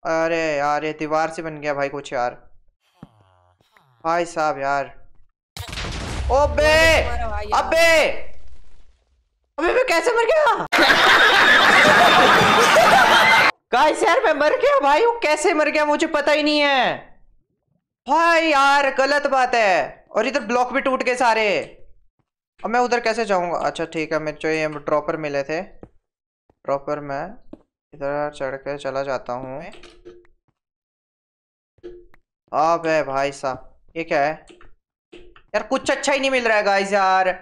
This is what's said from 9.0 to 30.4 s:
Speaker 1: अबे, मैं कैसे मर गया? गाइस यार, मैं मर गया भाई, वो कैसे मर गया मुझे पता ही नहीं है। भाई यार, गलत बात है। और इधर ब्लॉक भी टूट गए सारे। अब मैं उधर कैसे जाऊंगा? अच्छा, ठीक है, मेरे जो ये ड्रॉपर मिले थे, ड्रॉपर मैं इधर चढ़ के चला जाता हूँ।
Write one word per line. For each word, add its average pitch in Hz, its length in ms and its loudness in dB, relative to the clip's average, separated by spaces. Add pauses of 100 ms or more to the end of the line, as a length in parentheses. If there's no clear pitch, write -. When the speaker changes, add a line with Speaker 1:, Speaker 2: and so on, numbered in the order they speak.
Speaker 1:
अबे, 320 160 0
मैं 508 120 2
कैसे 339 260 0
मर 453 120 2
गया? 494 420 2 (3000)
गाइस 302 300 2
यार, 359 220 2
मैं 320 80 2
मर 302 240 0
गया 554 240 2
भाई, 294 240 4
वो 466 80 2 (100)
कैसे 302 320 0
मर 302 160 2
गया 302 140 0
मुझे 294 220 0
पता 302 260 0
ही 302 100 2
नहीं 294 160 0
है। 262 380 0 (1120)
भाई 330 420 2
यार, 277 460 2
गलत 277 320 0
बात 254 280 0
है। 185 580 0
और 226 140 0
इधर 269 140 -4
ब्लॉक 247 320 -2
भी 269 80 -2
टूट 262 220 -2
गए 247 120 -2
सारे। 226 320 2 (1120)
अब 196 100 -8
मैं 240 100 0
उधर 240 200 0
कैसे 226 240 -2
जाऊंगा? 175 340 -2
अच्छा, 147 260 -4
ठीक 156 280 -6
है, 156 60 0
मेरे 151 220 -8
जो 160 80 -4
ये 156 200 -2
ड्रॉपर 151 480 -4
मिले 143 260 -4
थे, 156 180 -6
ड्रॉपर - 1400 -10
मैं 143 240 -8 (680)
इधर 147 440 -6
चढ़ 135 200 -8
के 139 220 -10
चला 135 240 -6
जाता 127 300 -6
हूँ। 131 300 -12 (3000)